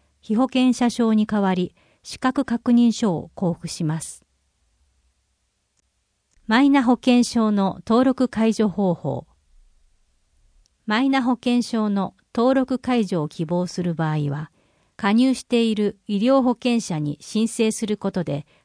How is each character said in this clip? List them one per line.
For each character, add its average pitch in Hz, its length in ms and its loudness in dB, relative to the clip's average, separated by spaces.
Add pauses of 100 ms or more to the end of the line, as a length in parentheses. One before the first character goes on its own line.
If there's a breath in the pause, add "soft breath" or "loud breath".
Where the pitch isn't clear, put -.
(200)
被 - 160 -4
保 247 80 2
険 254 300 2
者 240 160 0
証 226 240 0
に 214 120 2
代 214 160 -2
わ 190 140 0
り 180 180 -4 (300)
資 - 160 -16
格 262 240 -2
確 240 280 -2
認 240 200 6
書 208 220 0
を - 220 -8
交 175 200 -2
付 - 120 -14
し - 160 -8
ま 156 180 -2
す。 - 220 -18 (2250)
マ 226 180 2
イ 277 60 6
ナ 277 140 4
保 240 100 4
険 247 300 2
証 220 280 0
の 196 360 0
登 240 180 4
録 254 220 0
解 226 260 0
除 214 160 0
方 185 240 0
法。 131 340 -8 (1600)
マ 214 160 0
イ 269 80 2
ナ 269 140 0
保 247 100 2
険 247 280 0
証 214 280 -2
の 196 260 -2 (200)
登 262 240 2
録 254 200 -2
解 240 260 0
除 175 180 -2
を 151 40 -4
希 - 180 -6
望 175 200 -2
す 175 160 -8
る 170 140 -2
場 156 160 -2
合 147 200 -2
は、 151 200 -8 (460)
加 196 160 0
入 254 200 4
し - 100 -8
て 233 200 0
い 220 120 0
る 208 220 -2 (100)
医 208 100 -2
療 262 240 2
保 247 100 0
険 240 300 -2
者 160 180 -6
に 147 220 -4
申 220 260 -2
請 220 240 -2
す 214 160 -6
る 208 80 -2
こ 196 160 -6
と 180 140 -4
で 147 200 -6 (200)